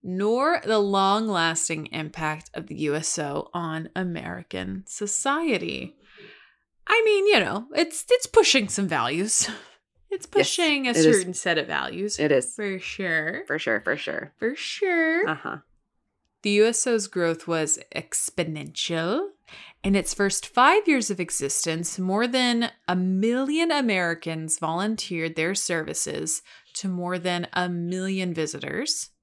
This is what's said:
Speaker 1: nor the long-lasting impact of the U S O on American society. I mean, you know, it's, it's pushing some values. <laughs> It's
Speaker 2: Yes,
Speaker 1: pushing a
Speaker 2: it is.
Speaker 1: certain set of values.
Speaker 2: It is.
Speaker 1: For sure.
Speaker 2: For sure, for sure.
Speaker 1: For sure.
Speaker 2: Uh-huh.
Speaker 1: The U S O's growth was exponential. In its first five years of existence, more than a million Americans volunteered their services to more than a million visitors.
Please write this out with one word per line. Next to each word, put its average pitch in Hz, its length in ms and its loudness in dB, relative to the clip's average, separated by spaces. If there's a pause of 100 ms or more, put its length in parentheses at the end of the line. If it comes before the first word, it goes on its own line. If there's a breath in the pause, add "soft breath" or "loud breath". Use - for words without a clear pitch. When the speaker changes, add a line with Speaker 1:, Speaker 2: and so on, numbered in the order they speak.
Speaker 1:
nor 226 600 2
the 214 160 4
long-lasting 196 1120 2
impact 156 600 -6
of - 120 -10
the - 100 -10
U 147 200 -2
S 156 240 -4
O 147 340 -6
on 160 400 -6
American 185 960 -6
society. 208 1040 -2 (960 loud breath)
I 440 160 4
mean, 403 240 4
you 392 100 6
know, 208 280 -2 (100)
it's, 330 340 -2
it's 494 160 4
pushing 269 420 6
some 196 200 0
values. 156 680 0
<laughs> - 40 -14 (560 loud breath)
It's 381 120 -8
Speaker 2:
Yes, - 180 4 (140)
Speaker 1:
pushing 294 280 2
a 247 40 0
Speaker 2:
it 233 60 2
is. 160 80 6
Speaker 1:
certain 180 280 6
set 175 240 -2
of 151 100 -2
values. 76 520 -4
Speaker 2:
It 151 140 4
is. 127 220 2
Speaker 1:
For 196 240 -6
sure. 175 680 -4
Speaker 2:
For 147 120 -2
sure, 110 220 0
for 135 160 -2
sure. - 420 -8
Speaker 1:
For 240 160 -2
sure. 339 720 0
Speaker 2:
Uh-huh. - 300 -6 (840)
Speaker 1:
The 208 80 0
U 208 160 6
S 233 200 0
O's 226 200 0
growth 165 420 -2
was 160 300 0 (180)
exponential. 165 1300 -4 (540 loud breath)
In 196 120 2
its 190 180 0
first - 340 0
five 339 400 6
years 269 240 2
of 185 80 -4
existence, 165 800 -2
more 190 280 0
than 240 440 2 (160)
a 180 80 0
million 240 760 2
Americans 170 880 0
volunteered 170 760 -2
their 165 200 0
services 156 880 -4 (320 loud breath)
to - 140 -6
more 180 300 -4
than 175 360 -2
a 180 160 0
million 180 640 -2
visitors. - 720 -4 (140)